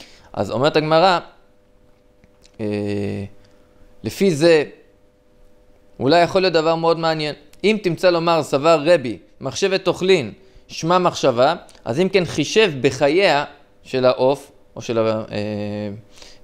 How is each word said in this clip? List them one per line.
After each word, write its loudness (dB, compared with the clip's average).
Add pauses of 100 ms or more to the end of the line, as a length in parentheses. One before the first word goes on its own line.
(340)
אז -4
אומרת 0
הגמרא, 2 (1400)
אה, -8 (1400)
לפי 0
זה, 4 (1400)
אולי 4
יכול 0
להיות 0
דבר 2
מאוד 0
מעניין. -4 (280)
אם 2
תמצא 0
לומר, 2
סבר 2
רבי, 2 (240)
מחשבת -4
תוכלין, 0 (360)
שמה -2
מחשבה, 2 (300)
אז -4
אם 2
כן 0
חישב 0 (100)
בחייה 2 (380)
של -2
העוף, 0 (260)
או -14
של -4
ה-, 0
אה, -6 (540)